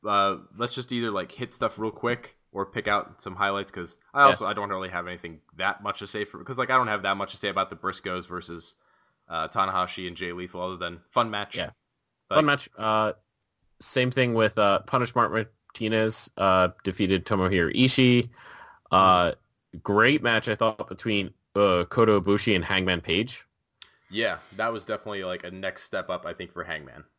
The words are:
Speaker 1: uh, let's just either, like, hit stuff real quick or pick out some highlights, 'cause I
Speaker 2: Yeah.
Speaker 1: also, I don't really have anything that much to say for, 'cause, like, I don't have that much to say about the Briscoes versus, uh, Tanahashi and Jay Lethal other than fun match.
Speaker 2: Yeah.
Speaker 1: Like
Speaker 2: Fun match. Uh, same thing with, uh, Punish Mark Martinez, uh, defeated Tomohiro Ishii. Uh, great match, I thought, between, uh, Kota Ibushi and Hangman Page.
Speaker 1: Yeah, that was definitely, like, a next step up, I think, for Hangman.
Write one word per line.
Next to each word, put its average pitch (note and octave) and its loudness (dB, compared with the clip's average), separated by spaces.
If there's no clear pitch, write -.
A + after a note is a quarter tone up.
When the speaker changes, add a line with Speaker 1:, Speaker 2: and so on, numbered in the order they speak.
Speaker 1:
uh, G2 2
let's A#2 -4
just B2+ -8
either, A#2 -2
like, F#2 -6
hit A#2+ -10
stuff - -4
real A2 -2
quick - -6
or G2 -4
pick - -6
out - -2
some F#2+ -12
highlights, G2 -2
'cause - -12
I C#3+ 4
Speaker 2:
Yeah. C#3+ 8
Speaker 1:
also, B2+ 2
I G2+ -2
don't G2+ -6
really F#2+ -6
have F2 -6
anything F2 -12
that G2+ -2
much G#2 -4
to G2+ -12
say G#2+ -6
for, - -12
'cause, C3 -10
like, B2 -4
I C3 4
don't B2 2
have G#2+ -2
that G2 0
much G2 -6
to - -14
say G2+ -2
about F#2+ 0
the G2 -12
Briscoes F2+ -6
versus, F2 -12
uh, D#2+ -4
Tanahashi F#2+ -2
and F2 -10
Jay F2+ -6
Lethal F2+ -10
other F#2 -6
than E2+ -8
fun A#2 -2
match. G#2 -8
Speaker 2:
Yeah. E2+ -6
Speaker 1:
Like G2 4
Speaker 2:
Fun D#3 4
match. C#3+ 0
Uh, G#2+ 2
same B2+ 0
thing B2 2
with, A2 2
uh, G2+ 4
Punish B2 -2
Mark A2 2
Martinez, A2 -2
uh, F#2 6
defeated F#2+ 0
Tomohiro F#2 2
Ishii. B2 4
Uh, F2+ 6
great A#2 4
match, A#2 2
I A2 0
thought, A2 -2
between, G2+ -4
uh, F#2+ 4
Kota A2 4
Ibushi G2+ 2
and F2 0
Hangman F#2 0
Page. G2 -2
Speaker 1:
Yeah, G2+ -4
that A2+ -2
was A2 -10
definitely, G2+ -8
like, F#2 -6
a F2+ -12
next F#2+ -10
step F#2+ -8
up, F2+ -6
I E2+ -8
think, F2 -12
for E2+ -10
Hangman. D#2 -12